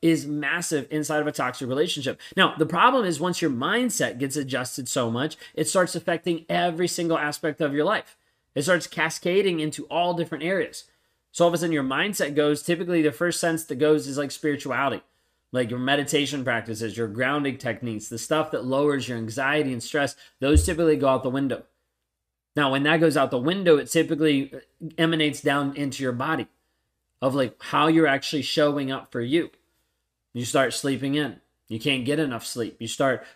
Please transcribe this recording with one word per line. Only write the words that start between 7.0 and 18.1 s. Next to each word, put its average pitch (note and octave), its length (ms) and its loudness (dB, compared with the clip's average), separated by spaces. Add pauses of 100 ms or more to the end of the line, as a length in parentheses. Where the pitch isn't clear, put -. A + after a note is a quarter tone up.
aspect D3 420 -4
of C#3+ 140 0
your D3+ 100 2
life. - 320 -2 (380)
It C#3+ 80 0
starts E3+ 240 2
cascading F3 760 0
into D3+ 280 -4
all F3 260 0
different E3 280 -4
areas. F3 420 -4 (460)
So - 140 2
all F3 40 8
of E3+ 60 2
a E3+ 40 2
sudden E3 140 -2
your C#3+ 120 2
mindset D3 500 -2
goes, D3 280 2
typically F3 400 0
the D3 100 4
first E3+ 260 -2
sense E3 260 0
that C#3+ 120 -8
goes D3+ 320 2
is C3+ 80 -6
like C#3+ 140 -4
spirituality, C#3 720 -2 (500)
like B2+ 160 0
your B2 100 -4
meditation C#3 640 0
practices, A2+ 540 -4
your A#2 100 -2
grounding B2+ 520 -2
techniques, A2+ 500 -6
the A#2 80 -8